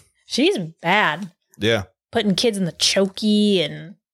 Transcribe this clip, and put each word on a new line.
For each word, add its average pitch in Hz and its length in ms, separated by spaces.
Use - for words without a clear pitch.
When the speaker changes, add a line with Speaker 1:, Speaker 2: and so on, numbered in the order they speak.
Speaker 1:
She's 320 320
bad. 175 720
Speaker 2:
Yeah. 107 280
Speaker 1:
Putting 208 240
kids 214 240
in 190 60
the 160 80
chokey 208 880
and, 151 320